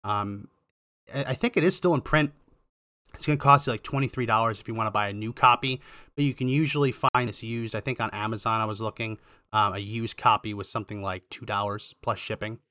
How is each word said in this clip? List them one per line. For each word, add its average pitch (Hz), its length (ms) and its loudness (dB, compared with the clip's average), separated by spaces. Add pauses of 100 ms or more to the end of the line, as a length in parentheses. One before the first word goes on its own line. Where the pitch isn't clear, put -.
Um, 101 440 -4 (640)
I, 139 120 -2
I 127 100 -2
think - 220 0
it 147 60 4
is 185 120 4
still 180 180 2
in 131 80 2
print. 151 300 2 (800)
It's - 120 -10
gonna 147 120 2
cost 139 300 6
you, 123 60 0
like, 107 100 -6
twenty-three 127 420 -2
dollars 113 340 2
if - 80 -14
you 113 60 -6
wanna 110 180 -2
buy 104 180 0
a 101 40 -6
new 110 200 -6
copy, 127 480 4 (340)
but 143 100 2
you 135 80 2
can 127 140 -2
usually 143 440 2
find 123 380 0
this - 140 -10
used. 113 320 -6
I 107 40 -2
think 123 220 -6
on 113 100 -2
Amazon 110 500 -2
I 110 40 0
was 107 160 -6
looking, 110 380 -6 (340)
um, 104 200 4
a 101 60 -4
used 110 380 -6
copy 110 360 2
was 101 160 -8
something 104 320 -8
like 95 280 -8
two - 160 -12
dollars 104 560 -4
plus 110 180 -4
shipping. 110 400 -8 (120)